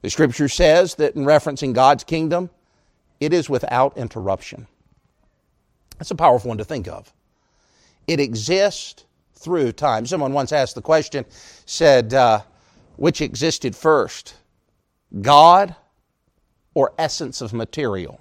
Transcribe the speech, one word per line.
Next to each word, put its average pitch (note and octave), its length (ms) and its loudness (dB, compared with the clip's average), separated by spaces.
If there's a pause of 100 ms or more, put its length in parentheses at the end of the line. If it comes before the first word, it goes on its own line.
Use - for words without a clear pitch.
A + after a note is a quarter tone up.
The - 80 -8
scripture C#3 400 -2
says F3 460 2
that D3+ 200 -2
in D3 80 -4
referencing C#3+ 500 0
God's C3 300 4
kingdom, E3 460 -4 (720)
it D3+ 140 -2
is D#3+ 160 0
without C3 480 0
interruption. G#2+ 720 -8 (1300)
That's - 140 -14
a F3+ 40 -8
powerful B2+ 340 2
one A2 100 -6
to G#2+ 60 -8
think A2+ 220 -10
of. - 240 -18 (960)
It D#3+ 140 -2
exists C#3+ 880 -2 (280)
through D#3 380 -4
time. A#2 340 0
Someone C#3 280 -4
once C#3 180 -2
asked C#3 240 -2
the A#2 60 -14
question, D3+ 440 0 (400)
said, B2+ 480 4
uh, A#2 280 4 (540)
"Which - 260 -2
existed C3+ 540 -4
first, - 600 -2 (840)
God E3 540 6 (1000)
or C#3 240 0
essence D#3 440 -6
of A2 120 -12
material?" G#2+ 680 -8